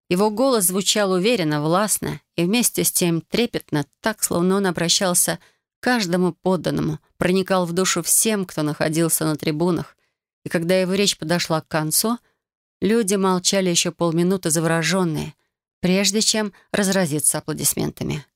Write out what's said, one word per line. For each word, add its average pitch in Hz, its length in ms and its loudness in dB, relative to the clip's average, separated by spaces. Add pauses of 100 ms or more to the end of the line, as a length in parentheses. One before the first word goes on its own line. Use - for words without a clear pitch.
Его 196 200 2
голос 226 360 2
звучал 190 460 0
уверенно, 180 500 0
властно 160 600 -2 (140)
и 170 100 0
вместе 202 380 0
с - 80 0
тем 170 300 0
трепетно, 190 640 -4 (160)
так, - 220 -4
словно 180 320 0
он 202 100 0
обращался 170 760 0 (400)
к - 40 -16
каждому 180 500 2
подданному, 151 680 -2 (180)
проникал 185 480 2
в 170 80 -6
душу 180 280 0
всем, 208 440 0
кто 160 180 -4
находился 160 600 0
на 156 100 0
трибунах. 156 600 -2 (480)
И - 40 -8
когда 175 300 0
его 185 140 0
речь 196 240 0
подошла 165 440 -2
к - 60 -20
концу, 170 500 -2 (640)
люди 208 340 2
молчали 190 540 2
ещё 170 220 0
полминуты 175 580 0
заворожённые, 165 840 0 (460)
прежде 190 420 2
чем 214 320 -2 (180)
разразиться 185 640 0
аплодисментами. 147 880 -6 (100)